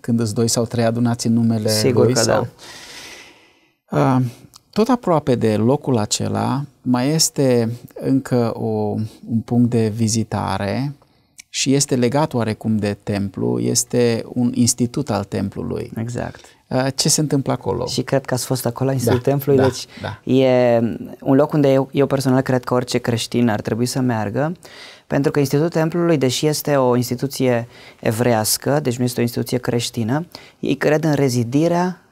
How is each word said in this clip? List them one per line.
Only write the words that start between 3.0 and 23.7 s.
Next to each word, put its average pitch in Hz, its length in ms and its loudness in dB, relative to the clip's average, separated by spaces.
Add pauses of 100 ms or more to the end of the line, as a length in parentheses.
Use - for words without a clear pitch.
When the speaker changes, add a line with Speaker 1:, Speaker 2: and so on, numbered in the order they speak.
Speaker 2:
da. 139 260 2
Speaker 1:
Uh, 127 60 4 (500)
tot 214 160 2
aproape 170 480 2
de 113 200 2
locul 127 420 2
acela 107 680 -2 (180)
mai 123 280 0
este 131 600 2 (240)
încă 131 600 0
o, 117 140 -6 (640)
un 113 160 0
punct 120 240 2
de 113 260 2
vizitare 107 1000 -2 (540)
și - 240 -2
este 135 220 0
legat 123 380 0
oarecum 110 440 -2
de 104 260 -2
templu, 113 560 -2
este 120 680 0
un 123 260 0
institut 120 560 0
al 101 140 -2
templului. 98 720 -6
Speaker 2:
Exact. 117 440 -8 (280)
Speaker 1:
Uh, 131 280 -2
ce - 140 0
se - 120 0
întâmplă 139 300 -2
acolo? 98 340 -4
Speaker 2:
Și - 160 -4
cred 131 240 -2
că - 80 -4
ați 123 120 -4
fost 127 200 -4
acolo, 123 240 -2
la 135 40 0
Institutul 120 300 0
Speaker 1:
Da, 135 60 0
Speaker 2:
Templului, 139 300 2
Speaker 1:
da, 131 80 4
Speaker 2:
deci - 180 -4 (160)
Speaker 1:
da. 101 300 -6
Speaker 2:
e 123 480 4 (420)
un 139 140 2
loc 147 180 4
unde 143 180 4
eu, 135 200 2
eu 139 140 2
personal 135 360 2
cred 127 220 0
că - 100 -6
orice 123 240 0
creștin 120 520 0
ar 104 120 0
trebui 117 240 -2